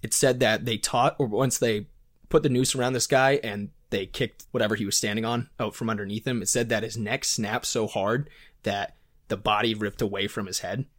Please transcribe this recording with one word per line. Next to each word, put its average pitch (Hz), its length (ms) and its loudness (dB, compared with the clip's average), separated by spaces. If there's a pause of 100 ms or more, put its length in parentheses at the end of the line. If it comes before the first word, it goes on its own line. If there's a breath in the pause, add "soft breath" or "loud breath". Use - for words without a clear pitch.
It - 120 -2
said 127 260 4
that 110 240 4
they 117 140 0
taught, 127 420 2
or 135 80 2
once 120 300 0
they 110 300 0 (420)
put 120 120 6
the 156 80 4
noose 127 240 2
around 127 200 0
this 120 120 0
guy 135 380 4
and 104 260 -6 (200)
they 98 160 -2
kicked - 460 -6
whatever 107 240 0
he 101 100 -4
was 98 100 -2
standing 110 300 0
on 117 240 -2 (100)
out 107 160 -4
from 113 140 -4
underneath 104 360 -4
him, 123 160 -2
it 92 60 -4
said 120 220 0
that 110 140 0
his 110 140 -8
neck 113 280 -4
snapped 110 400 -2
so 113 200 -2
hard 110 440 -2 (340 loud breath)
that 101 320 -4 (320)
the 113 80 -2
body 107 380 0
ripped 104 280 -4
away 98 260 -2
from 104 180 -6
his 92 140 -6
head. 104 260 -4 (140)